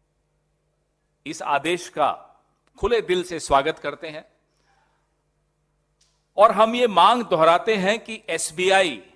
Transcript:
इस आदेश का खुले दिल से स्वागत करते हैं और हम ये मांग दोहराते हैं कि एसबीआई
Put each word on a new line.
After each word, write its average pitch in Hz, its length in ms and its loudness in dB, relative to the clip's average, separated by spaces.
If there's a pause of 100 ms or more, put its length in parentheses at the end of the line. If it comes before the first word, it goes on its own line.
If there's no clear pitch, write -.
(1300)
इस 156 160 -12
आदेश 151 480 -4
का 143 220 -2 (680)
खुले 220 240 -2
दिल 180 220 -2
से 170 160 -10
स्वागत 147 400 0
करते 151 280 -10
हैं 156 180 -16 (2000)
और 214 140 6
हम 220 240 2
ये 247 120 2
मांग 208 360 4
दोहराते 175 520 2
हैं 202 240 -2
कि 220 300 -16
एसबीआई 170 720 0 (140)